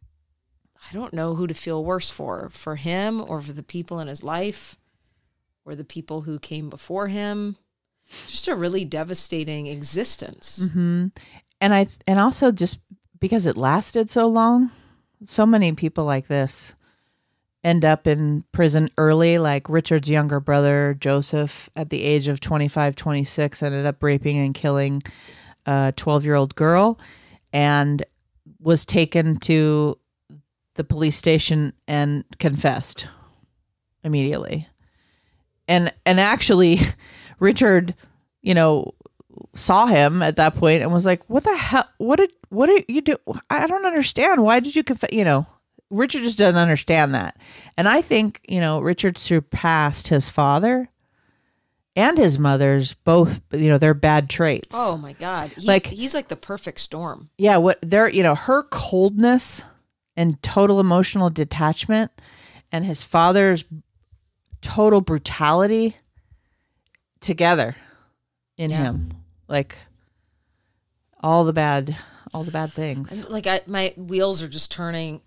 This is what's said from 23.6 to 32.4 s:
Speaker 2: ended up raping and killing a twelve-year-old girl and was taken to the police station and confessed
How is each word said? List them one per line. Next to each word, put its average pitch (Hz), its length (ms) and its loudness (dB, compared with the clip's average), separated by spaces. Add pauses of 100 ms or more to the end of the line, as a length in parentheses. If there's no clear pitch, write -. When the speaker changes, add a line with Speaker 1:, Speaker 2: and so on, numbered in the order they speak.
Speaker 2:
ended 139 220 -4
up 143 180 -4
raping 143 360 0
and 139 160 0
killing 139 480 -2 (640)
a 135 280 0
twelve-year-old 147 600 0
girl 180 440 2 (540)
and 147 500 2 (580)
was 160 260 2
taken 160 540 0
to 151 580 0 (760)
the 151 100 -6
police 151 340 -2
station 156 560 0 (120)
and 147 380 -2 (140)
confessed 143 680 -4 (960)